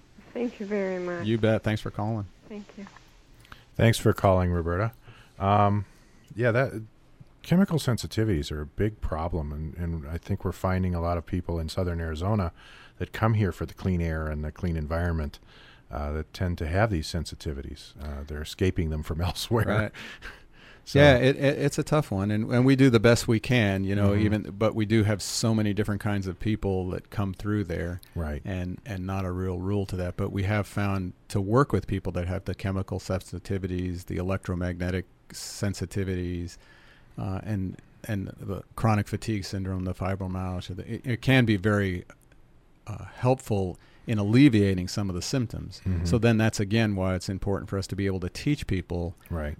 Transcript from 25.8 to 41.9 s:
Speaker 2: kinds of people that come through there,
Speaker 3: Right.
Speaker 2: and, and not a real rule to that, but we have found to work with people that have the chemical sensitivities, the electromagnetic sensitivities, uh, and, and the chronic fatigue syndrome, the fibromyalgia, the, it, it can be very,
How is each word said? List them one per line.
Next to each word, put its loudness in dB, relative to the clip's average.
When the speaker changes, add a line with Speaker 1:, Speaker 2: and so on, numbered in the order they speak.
Speaker 2:
kinds -2
of -6
people -2
that -8
come -2
through -2
there, -4
Speaker 3:
Right. -6
Speaker 2:
and, -6
and -8
not -4
a -4
real -4
rule -2
to -6
that, -4
but -2
we -2
have 0
found -2
to -2
work 2
with 0
people -4
that -4
have -4
the -4
chemical -4
sensitivities, -6
the -6
electromagnetic -4
sensitivities, -4
uh, -4
and, -4
and -6
the -8
chronic 2
fatigue -4
syndrome, -4
the -4
fibromyalgia, -6
the, -10
it, -10
it -2
can 6
be 4
very, 2